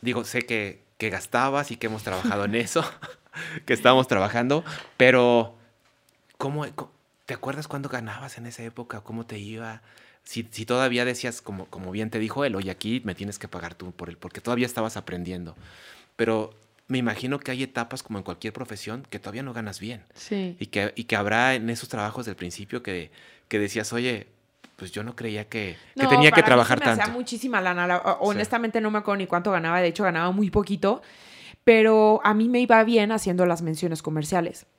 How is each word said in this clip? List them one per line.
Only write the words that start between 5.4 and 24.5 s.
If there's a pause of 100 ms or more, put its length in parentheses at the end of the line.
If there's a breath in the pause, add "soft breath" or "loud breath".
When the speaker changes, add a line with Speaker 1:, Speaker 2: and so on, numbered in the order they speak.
Speaker 1:
¿cómo,
co-, (360)
te
acuerdas
cuándo
ganabas
en
esa
época?
¿Cómo
te
iba? (400 soft breath)
Si,
si
todavía
decías,
como,
como
bien
te
dijo
él,
"Oye,
aquí
me
tienes
que
pagar
tú
por
él",
porque
todavía
estabas
aprendiendo. (600 loud breath)
Pero (340)
me
imagino
que
hay
etapas,
como
en
cualquier
profesión,
que
todavía
no
ganas
bien. (120)
Speaker 2:
Sí.
Speaker 1:
Y
que,
y
que
habrá
en
esos
trabajos
del
principio
que, (360 soft breath)
que
decías,
"Oye, (480)